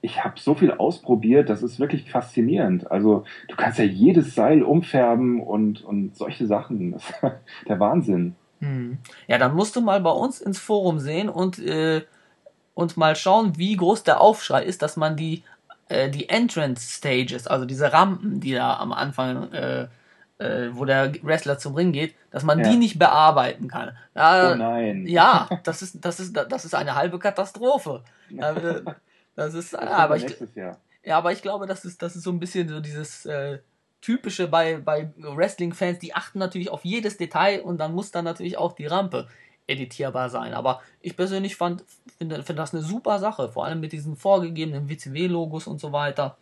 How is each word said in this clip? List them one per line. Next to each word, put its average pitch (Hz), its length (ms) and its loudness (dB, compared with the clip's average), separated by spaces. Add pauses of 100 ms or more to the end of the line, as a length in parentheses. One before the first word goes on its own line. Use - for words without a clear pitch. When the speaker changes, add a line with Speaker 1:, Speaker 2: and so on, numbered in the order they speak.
Speaker 1:
ich - 220 -4
hab - 140 -8
so 151 160 2
viel 160 180 6
ausprobiert, 123 760 4
das 107 140 0
ist 120 180 -6
wirklich 143 300 -2
faszinierend. 120 800 0
Also 101 340 4 (240)
du - 80 -12
kannst 113 220 0
ja 120 60 4
jedes 127 500 6
Seil 131 280 6
umfärben 123 800 4
und, 107 420 0
und 101 320 -4
solche - 300 -4
Sachen. 104 460 -2
Das - 180 -12
ist - 120 -14
<laughs> - 460 -6
der 98 120 0
Wahnsinn. 104 560 2 (240)
Speaker 2:
Hm. 127 380 -4 (280)
Ja, 123 120 2
dann 131 160 4
musst 208 200 0
du 247 60 0
mal 202 200 2
bei 170 100 2
uns - 300 -2
ins 196 200 -6
Forum 185 400 0
sehen 160 280 -4
und, 180 300 -4
äh, 156 440 0 (720)
und 170 220 -2
mal 156 200 4
schauen, 196 420 4
wie 196 180 0
groß 185 280 2
der 156 160 6
Aufschrei 214 420 4
ist, - 200 -4
dass 151 140 -4
man 156 200 0
die, 160 260 -6 (460)
äh, 135 220 0
die 143 180 -6
Entrance 165 600 0 (100)
Stages, 127 480 -2
also 131 180 0
diese 135 280 0
Rampen, 190 480 2
die 135 120 -4
da 127 240 0
am - 160 -6
Anfang, 131 600 -4
äh, 127 360 -6 (500)
äh, 127 340 -6
wo 123 120 -6
der 135 280 2 (100)
Wrestler 147 360 -2
zum 139 160 -8
Ring 175 180 2
geht, 151 220 -4 (160)
dass 135 140 -6
man 156 160 4
Speaker 1:
Ja. 220 100 6
Speaker 2:
die 240 60 8
nicht 220 220 4
bearbeiten 139 680 6
kann. 123 280 -10 (180)
Ja, 180 380 6
Speaker 1:
Oh - 40 4
nein. 113 500 -2
Speaker 2:
ja, 175 500 6
Speaker 1:
<laughs> - 80 -12
Speaker 2:
das 165 180 -4
ist, 180 220 -14
das 175 160 -6
ist, 185 160 -10
das - 280 -6
ist 165 100 -8
eine 143 200 -2
halbe 175 240 -2
Katastrophe. 196 880 -2 (260)
Ja, 139 220 -4
äh, 165 300 -4 (520)
das 151 180 -6
ist, 170 220 -12
Speaker 1:
Das - 80 -8
Speaker 2:
ja, - 40 -8
Speaker 1:
kommt 202 140 0
Speaker 2:
aber 151 140 4
Speaker 1:
dann - 100 0
Speaker 2:
ich, 131 60 -6
Speaker 1:
nächstes - 240 -14
Jahr. 90 240 -12 (260)
Speaker 2:
ja, 160 140 0
aber 170 140 0
ich 170 100 -8
glaube, 196 240 -8
das 190 180 -10
ist, 180 160 -14
das 175 160 -10
ist 170 80 -14
so 190 60 -6
ein 175 100 -4
bisschen 175 300 -4
so 156 100 -10
dieses, 151 460 -12
äh, 143 320 -8 (440)
Typische 226 440 -4
bei, 165 300 2
bei 151 400 -4
Wrestling-Fans, 175 840 -4
die - 160 -16
achten - 240 -8
natürlich 185 320 -6
auf - 140 -10
jedes 208 320 -6
Detail 180 460 0
und 170 160 -6
dann 156 140 -4
muss 185 200 -6
dann 175 120 -4
natürlich 170 320 -8
auch 175 160 -4
die 147 140 -12
Rampe 180 400 -4 (400)
editierbar 127 640 -6
sein. 120 240 -8
Aber 127 260 -2 (200)
ich 175 160 -12
persönlich 190 400 -4
fand, 175 280 -4 (340)
finde, 156 240 -10
finde 156 200 -8
das 156 120 -8
eine 160 80 -6
super 202 360 -2
Sache, 190 300 -4
vor 117 160 -6
allem 160 160 -6
mit 156 120 -10
diesen 151 240 -10
vorgegebenen 160 720 0
W-C-W-Logos 160 800 -6
und 151 140 -10
so 147 120 -10
weiter. 143 500 -4